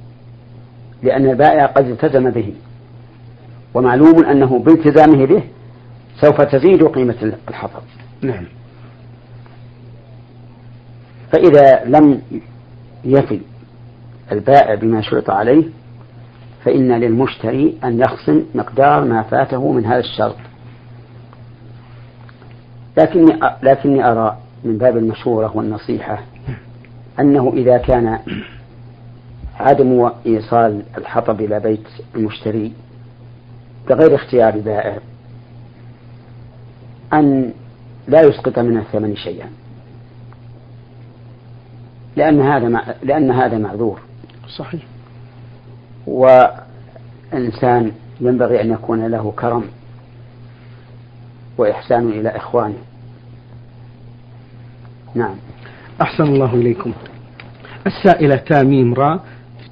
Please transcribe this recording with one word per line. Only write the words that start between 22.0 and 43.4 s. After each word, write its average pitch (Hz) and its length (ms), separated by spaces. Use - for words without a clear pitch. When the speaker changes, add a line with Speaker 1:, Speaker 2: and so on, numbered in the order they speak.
Speaker 1:
لكني 160 360
أ-، 127 200
لكني 135 480
أرى 110 260
من 113 140
باب 117 200
المشورة 110 600
والنصيحة 107 640
أنه 139 360
إذا 123 220
كان 117 420
عدم 127 520
إيصال 110 560
الحطب 113 440
إلى 107 180
بيت 107 280
المشتري 110 580
بغير 139 260
اختيار 117 380
البائع، 104 440
أن 139 400
لا 147 140
يسقط 131 380
من 117 180
الثمن 107 380
شيئا، - 340
لأن 147 260
هذا 135 260
مع-، 117 260
لأن 135 280
هذا 123 260